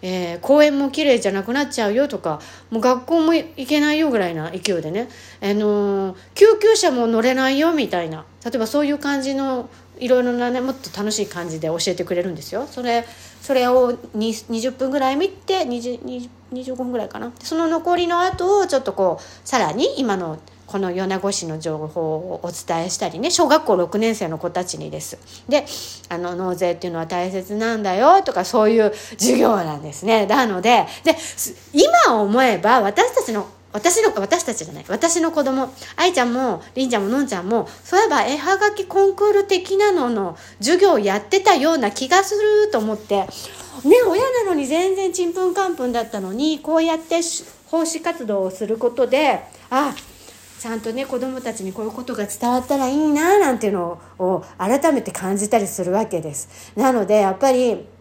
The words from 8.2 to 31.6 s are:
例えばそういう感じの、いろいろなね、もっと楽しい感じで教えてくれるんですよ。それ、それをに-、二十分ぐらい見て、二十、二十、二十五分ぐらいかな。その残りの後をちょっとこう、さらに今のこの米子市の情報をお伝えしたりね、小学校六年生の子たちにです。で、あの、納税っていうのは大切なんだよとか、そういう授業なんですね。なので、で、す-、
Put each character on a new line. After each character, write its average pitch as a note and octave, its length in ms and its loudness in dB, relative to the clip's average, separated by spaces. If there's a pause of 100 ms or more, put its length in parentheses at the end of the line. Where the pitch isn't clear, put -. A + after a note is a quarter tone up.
例 A#3 120 -8
え - 20 -2
ば A3 100 -2
そ C#4+ 140 0
う D4 40 2
い C#4+ 60 0
う D4 60 -2
感 C#4 240 -4
じ C4+ 140 -4
の、 C4+ 340 -4 (300)
い B3 80 -6
ろ B3 120 6
い B3 40 2
ろ B3 100 0
な A#3+ 180 -2
ね、 B3 100 -2
も C4 120 -4
っ - 40 -6
と - 180 -16
楽 G3+ 140 -2
し G#3+ 140 -2
い - 20 -2
感 F3 240 -10
じ D#3+ 100 -8
で D#3 100 -4
教 E3 80 -2 (100)
え F3+ 80 -2
て F3 80 -6
く D#3+ 100 -4
れ F3 80 0
る F#3 80 -4
ん E3 60 -8
で - 80 -14
す - 100 -14
よ。 B3 160 -6
そ B3 140 -12
れ、 A#3 200 0 (380)
そ C#4 140 -2
れ B3 120 2
を B3 300 4 (160)
に-、 A3 220 -2 (120)
二 A3+ 140 -4
十 B3+ 80 -2
分 C4 220 -4
ぐ C#4+ 80 0
ら C4 120 0
い C4+ 40 -2
見 F4 140 0
て、 F#4+ 360 -4
二 A#3+ 160 -6
十、 A#3+ 220 -6
二 B3 180 -10
十、 B3 80 -14 (220)
二 B3+ 120 -10
十 B3+ 120 -8
五 B3+ 80 -6
分 B3 80 -6
ぐ B3 80 -4
ら G#3 60 -4
い - 40 -12
か - 80 -14
な。 A#3 220 -10
そ - 160 -8
の E4 120 0
残 E4 280 0
り F4 120 0
の F4 140 0
後 F#4 380 2
を F#4 80 0
ち - 80 -2
ょ C4 40 4
っ C4 40 -8
と G3+ 100 -4
こ F#3 260 0
う、 - 40 -20 (200)
さ - 140 -2
ら F3 140 0
に D#4 280 -2
今 A3 160 0
の E3 220 -6 (300)
こ - 100 -6
の F#3+ 140 -2
米 F#3+ 260 -2
子 G3 140 -2
市 F3+ 160 -6
の D#3 120 -6
情 D#3 280 -6
報 D#3+ 140 -6 (140)
を E3+ 280 -8
お F3 80 -6
伝 E3+ 340 -4
え F#3 60 -6
し - 60 -6
た F#3 120 -4
り D#3+ 80 -10
ね、 C#4 140 -2
小 F4 160 2
学 D#4 160 4
校 G#3+ 120 4
六 F3+ 220 0
年 A3+ 160 0
生 G#3 140 -6
の D#3+ 100 -6
子 E3 140 -6
た F3+ 140 -4
ち D#3+ 120 -10
に D#3 140 -12
で D#3 100 -10
す。 - 160 -14 (320)
で、 C#4 160 2 (440)
あ F3 100 -6
の、 F3 160 -6
納 F#3 180 -4
税 F3 200 0
っ E3+ 40 -6
て F3 80 -10
い F3 60 -4
う - 20 -8
の E3 60 -6
は E3 80 -6
大 F3+ 240 -4
切 F#3+ 240 -6
な A3+ 200 -2
ん A3 60 -4
だ F#3 140 -2
よ D#4 260 6
と D#4 120 -4
か、 F3+ 120 -2
そ G#3+ 200 2
う G#3+ 40 6
い A3+ 100 4
う G#3+ 140 4 (240)
授 B3 220 2
業 A3+ 160 4
な D#3+ 220 -4
ん C#3+ 40 -12
で D3+ 120 -12
す - 120 -10
ね。 G#3+ 220 2
な B3+ 180 2
の F#3+ 160 -2
で、 G#3+ 240 4 (200)
で、 D#4+ 120 4
す-、 - 380 -10 (180)